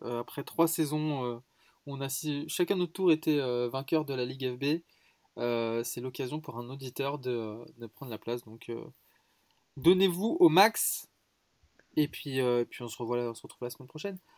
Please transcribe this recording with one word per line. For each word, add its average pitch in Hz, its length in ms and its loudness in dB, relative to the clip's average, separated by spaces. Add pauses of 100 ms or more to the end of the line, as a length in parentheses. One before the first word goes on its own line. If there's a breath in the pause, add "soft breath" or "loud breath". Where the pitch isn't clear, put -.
Euh, 120 180 -4
après 135 240 -6
trois - 240 4
saisons, 151 580 0
euh, 120 120 -2 (480)
on 135 160 -6
a 135 80 -2
si-, 147 380 -4
chacun 185 280 0
notre 180 180 0
tour 185 180 4
était, 156 280 2
euh, 123 300 0
vainqueur 135 340 0
de 135 120 -4
la 127 100 0
Ligue 131 300 -4
F - 20 -8
B. 147 240 0 (560)
Euh, 117 460 0
c'est - 180 -8
l'occasion 131 400 -4
pour - 160 -10
un 120 120 -8
auditeur 135 500 -4
de, 117 360 -2 (220)
de 117 80 -10
prendre 123 260 -10
la 110 60 -4
place. 120 280 -4
Donc, 113 240 -12
euh, 113 140 -6 (960)
donnez-vous 185 640 4
au 165 100 10
max. - 580 4 (880)
Et 151 120 4
puis, 131 340 -4
euh, 123 200 4
et 117 40 0
puis - 160 -12
on 120 60 -6
se - 100 -12
revoit 120 200 -2
là, 120 120 -2
on 113 60 -8
se - 80 -16
retrouve - 200 -14
la 123 60 -4
semaine 127 180 -14
prochaine. 185 300 -8 (200)